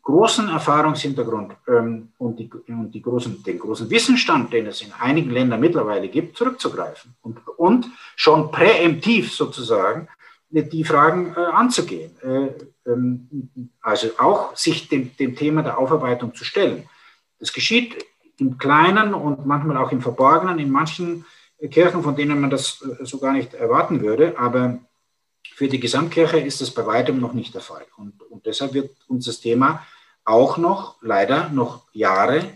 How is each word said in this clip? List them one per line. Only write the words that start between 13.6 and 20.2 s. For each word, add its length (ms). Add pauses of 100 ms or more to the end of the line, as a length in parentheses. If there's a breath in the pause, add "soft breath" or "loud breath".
also 360
auch 380
sich 340
dem, 280
dem 180
Thema 260
der 160
Aufarbeitung 560
zu 100
stellen. 460 (500 soft breath)
Das 140
geschieht 420 (420)
im 200
Kleinen 560
und 320
manchmal 320
auch 140
im 100
Verborgenen, 580